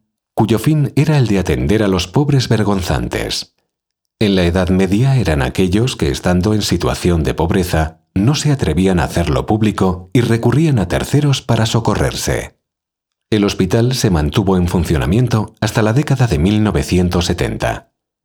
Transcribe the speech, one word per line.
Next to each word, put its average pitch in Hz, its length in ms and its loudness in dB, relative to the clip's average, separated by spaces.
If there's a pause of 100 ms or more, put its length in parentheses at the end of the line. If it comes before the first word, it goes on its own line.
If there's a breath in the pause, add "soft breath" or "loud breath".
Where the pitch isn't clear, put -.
(340)
cuyo 110 260 0
fin 151 340 0
era 151 240 2
el 123 80 2
de 98 140 0
atender 82 420 0
a 101 60 0
los 92 180 0
pobres 139 420 0
vergonzantes. 104 1080 -2 (640)
En 101 160 2
la 90 80 2
Edad 87 240 0
Media 98 480 2
eran 82 260 0
aquellos 107 540 0
que, 76 140 -2
estando 90 440 0
en 104 80 -2
situación 82 640 0
de 82 100 -2
pobreza, 82 680 -2 (120)
no 107 200 2
se 147 160 -2
atrevían 170 480 0
a 143 60 0
hacerlo 147 420 -2
público 98 680 0
y 123 80 4
recurrían 120 580 2
a 92 100 0
terceros 139 540 0
para 110 240 0
socorrerse. - 920 -2 (720)
El 104 140 2
hospital 113 500 0
se 120 160 0
mantuvo 90 460 0
en 90 120 2
funcionamiento 90 920 0
hasta 110 220 -2
la 107 100 2
década 131 340 0
de 76 120 0
mil 107 260 2
novecientos 90 640 0
setenta, - 680 -4 (320)